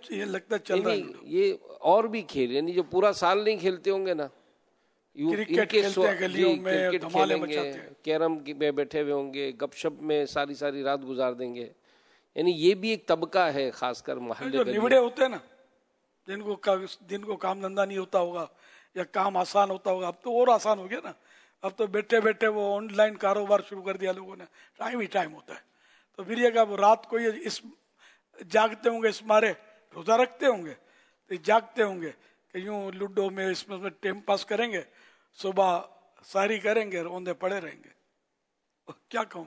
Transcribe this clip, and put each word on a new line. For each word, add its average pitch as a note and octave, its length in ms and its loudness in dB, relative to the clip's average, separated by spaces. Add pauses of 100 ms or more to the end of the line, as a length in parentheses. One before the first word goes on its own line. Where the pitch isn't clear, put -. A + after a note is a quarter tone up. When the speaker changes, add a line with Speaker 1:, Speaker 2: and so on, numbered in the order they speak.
(100)
Speaker 1:
یہ G3+ 140 -6
لگتا G3 300 -6
ہے G3+ 60 -2
چل F#3+ 200 0
رہا G#3 120 0
ہے - 40 0
Speaker 2:
نہیں، E3+ 100 -6
Speaker 1:
لوڈو۔ - 160 -16
Speaker 2:
نہیں، D3 100 -16
یہ F#3+ 220 2 (260)
اور F#3 240 6
بھی A3 180 -4
کھیل، C3 300 -2
یعنی D#3 200 0
جو F3+ 100 2
پورا F#3 300 2
سال F#3+ 320 2
نہیں G#3+ 120 2
کھیلتے F3+ 340 -2
ہوں F#3+ 160 -2
گے F3+ 80 -2
نا، D3 140 -6 (840)
یوں D3 160 -2
Speaker 1:
کرکٹ G#3 180 -2
Speaker 2:
ان E3 80 0
کے G#3+ 100 4
Speaker 1:
کھیلتے G3+ 220 4
Speaker 2:
سو-، F#3 180 2
Speaker 1:
ہیں F3 140 0
گلیوں F#3 340 2
Speaker 2:
جی، D3+ 60 -2
Speaker 1:
میں، F#3 300 0
Speaker 2:
کرکٹ E3 120 -2
Speaker 1:
دھمالے F3+ 320 2
Speaker 2:
کھیلیں D3+ 300 -2
گے، C#3 60 -6
Speaker 1:
مچاتے C3+ 160 -14
ہیں۔ - 160 -20
Speaker 2:
کیرم D#3 360 0
کی D3 160 -12
میں D3 160 0
بیٹھے C#3+ 320 -2
ہوئے C#3+ 100 -2
ہوں C#3 220 -2
گے، C#3 160 -4
گپ C#3+ 240 -8
شپ D3 280 -6
میں D3+ 240 0
ساری C#3+ 280 -4
ساری C#3 280 -4
رات C#3 260 -2
گزار B2+ 240 0
دیں B2 220 -8
گے۔ A#2+ 180 -12 (640)
یعنی E3+ 160 2
یہ E3+ 240 4
بھی F#3+ 140 -4
ایک A3 180 -2
طبقہ E3 320 0
ہے C#3 320 2
خاص B2 320 -6
کر C3+ 140 -6
محلے A#2+ 340 -8
Speaker 1:
جو B3+ 140 2
Speaker 2:
گلی۔ - 140 -2
Speaker 1:
نبڑے B3 200 6
ہوتے A#3+ 240 2
ہیں C4 60 4
نا، G#3+ 100 -10 (880)
جن G3+ 160 -10
کو G3+ 140 -6
کا-، F#3+ 240 0 (200)
جن G3+ 240 -10
کو G#3 120 -6
کام G3 240 -4
دھندا G3 240 -2
نہیں G3 140 -4
ہوتا F#3+ 200 0
ہوگا F3 280 -2 (480)
یا F3+ 100 -6
کام F#3+ 320 0
آسان G3 340 4
ہوتا F#3+ 200 -4
ہوگا، F#3 180 -2
اب - 140 -10
تو A#3 160 0
اور B3 100 6
آسان G#3+ 300 4
ہو F#3 120 -10
گیا A3+ 140 -6
نا۔ G3+ 80 -12 (500)
اب F#3+ 140 -4
تو A3 100 0
بیٹھے G#3 340 0
بیٹھے G#3+ 280 2
وہ G3+ 280 0
آن G#3+ 200 -6
لائن G#3+ 200 4
کاروبار G3+ 520 2
شروع G3 140 -12
کر F#3+ 140 -4
دیا F#3 160 -2
لوگوں F#3+ 240 -14
نے، F3+ 80 -18 (320)
Time A#3+ 240 -6
ہی G3+ 60 -4
time E3+ 280 -2
ہوتا - 200 -18
ہے۔ - 40 -16 (580)
تو F#3+ 80 -10
پھر A3+ 140 -6
یہ A#3+ 120 6
کہ A3+ 100 4
وہ G#3 160 2
رات G#3+ 300 6
کو A3+ 120 -2
یہ A#3 120 0 (140)
اس - 180 -8 (840)
جاگتے A3 420 2
ہوں A#3 120 -2
گے، A3 60 4
اس G#3 140 -4
مارے G#3+ 300 4 (420)
روزہ E3+ 180 -2
رکھتے B3 340 2
ہوں G3+ 200 2
گے، C#3+ 80 -12 (520)
تو F#3+ 80 -10
جاگتے G#3 480 2
ہوں F#3+ 200 -2
گے F3 80 -8 (420)
کہ F#3 60 -10
یوں G3 340 -6
لوڈو G3 380 -2
میں F#3+ 200 -2
اس - 180 -6
میں، G3 80 -10
اس F3+ 60 -12
میں G3 80 -6
ٹائم G3 300 -6
پاس G3+ 260 0
کریں A3 260 -2
گے، F3 100 -4 (520)
صبح F#3+ 460 2 (440)
ساری G3+ 340 0
کریں G#3 340 0
گے، F3 80 -4
روندے F3+ 340 -6
پڑے F#3 260 -4
رہیں D3+ 240 -14
گے۔ - 60 -20 (1160)
کیا A3+ 160 -4
کہوں F3+ 220 -14